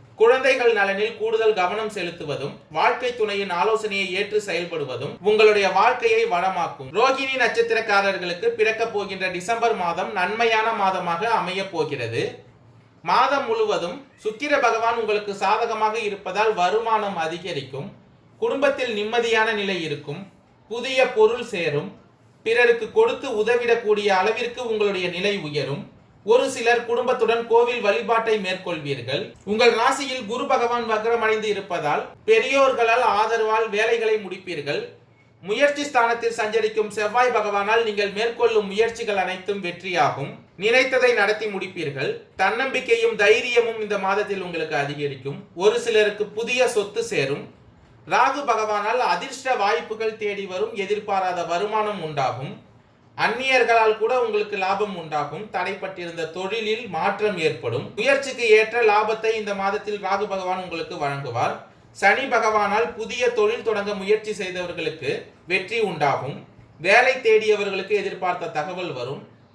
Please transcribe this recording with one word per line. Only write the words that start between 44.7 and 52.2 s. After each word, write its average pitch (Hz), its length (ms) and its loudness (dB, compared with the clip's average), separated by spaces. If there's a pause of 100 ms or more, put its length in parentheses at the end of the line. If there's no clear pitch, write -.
அதிகரிக்கும். 143 800 -6
ஒரு 214 260 4
சிலருக்கு 208 440 2
புதிய 247 440 0
சொத்து 208 360 -2
சேரும். 143 500 -4 (540)
ராகு 269 420 2
பகவானால் 214 500 0 (140)
அதிர்ஷ்ட 254 400 -4
வாய்ப்புகள் 220 640 -2
தேடி 202 300 -6
வரும். 202 280 -4
எதிர்பாராத 190 720 -2
வருமானம் 208 580 -2
உண்டாகும். 143 640 -4 (520)